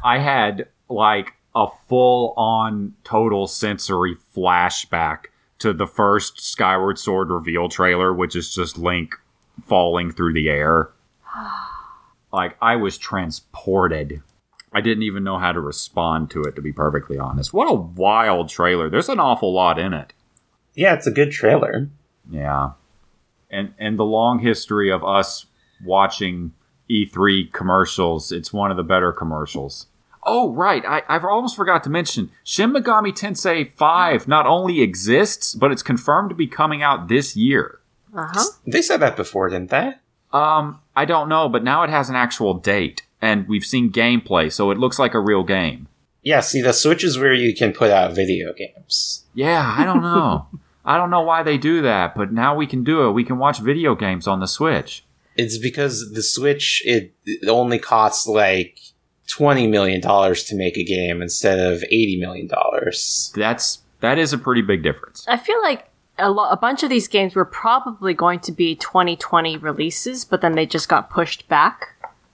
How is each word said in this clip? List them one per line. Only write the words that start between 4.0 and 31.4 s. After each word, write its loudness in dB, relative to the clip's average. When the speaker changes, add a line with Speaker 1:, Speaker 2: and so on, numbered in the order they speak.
Speaker 1:
flashback 0
to 0
the -2
first 0
Skyward 0
Sword -2
reveal -2
trailer, 2
which -4
is -6
just -6
Link -4
falling 2
through -2
the 0
air. 2
<sighs> -12
Like, -4
I 2
was -4
transported. -4
I 0
didn't -2
even -6
know -6
how -2
to -4
respond -4
to -4
it, -6
to -12
be -8
perfectly -4
honest. -6
What 2
a 2
wild 0
trailer. 0
There's 0
an -2
awful 0
lot 4
in -4
it. -12
Speaker 2:
Yeah, 2
it's -4
a 0
good 2
trailer. 0
Speaker 1:
Yeah. -4
And, -8
and -2
the 4
long 2
history 0
of 0
us 0
watching 0
E 0
three 2
commercials, 0
it's -8
one -2
of -4
the -4
better 2
commercials. -8
Oh, 0
right. 0
I, -2
I've -2
almost -2